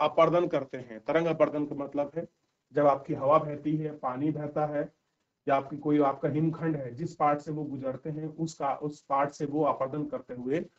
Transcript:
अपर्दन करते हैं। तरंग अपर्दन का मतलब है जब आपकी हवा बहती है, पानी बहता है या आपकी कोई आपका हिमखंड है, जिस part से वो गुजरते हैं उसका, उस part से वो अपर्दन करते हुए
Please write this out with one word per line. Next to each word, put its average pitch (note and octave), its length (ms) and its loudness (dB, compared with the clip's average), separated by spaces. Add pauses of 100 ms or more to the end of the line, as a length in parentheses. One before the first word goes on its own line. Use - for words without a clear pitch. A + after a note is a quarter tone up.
अपर्दन D#3+ 480 4
करते C#3 300 -4
हैं। A2 220 -14
तरंग E3 260 2
अपर्दन D3 400 2
का D3 80 -8
मतलब C#3+ 420 -4
है E3+ 120 -6 (440)
जब C#3+ 140 4
आपकी C#3 280 4
हवा C3+ 240 4
बहती D3+ 380 -2
है, D#3 220 -4
पानी C3+ 320 -2
बहता D3+ 360 -2
है D3 260 -4 (560)
या C#3 80 4
आपकी C#3 200 -2
कोई D3 220 2
आपका C#3+ 300 2
हिमखंड D#3 480 0
है, B2 180 -8
जिस E3 200 -8
part D3 240 2
से D#3+ 120 -10
वो D3+ 140 -6
गुजरते C3 460 -6
हैं D#3 160 -6
उसका, D3+ 480 -4
उस D3 260 -8
part C#3 300 0
से - 160 -6
वो D3 180 0
अपर्दन C#3+ 400 -2
करते B2+ 300 -8
हुए B2+ 320 -4 (120)